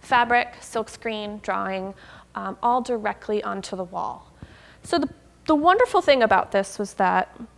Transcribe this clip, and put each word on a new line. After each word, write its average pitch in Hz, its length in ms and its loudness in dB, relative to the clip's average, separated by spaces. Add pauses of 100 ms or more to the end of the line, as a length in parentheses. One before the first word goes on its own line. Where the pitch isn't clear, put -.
fabric, 240 580 2
silkscreen, 214 840 -8
drawing, 190 500 -4 (400)
um, 196 300 -8
all 247 180 2
directly 214 600 -4
onto 196 320 -8
the 185 80 -8
wall. 175 500 -10 (480)
So - 160 -2
the, 285 120 0 (360)
the 320 100 4
wonderful 370 460 4
thing 262 220 4
about 202 280 2
this - 280 -2
was 202 160 -6
that 185 440 0 (180)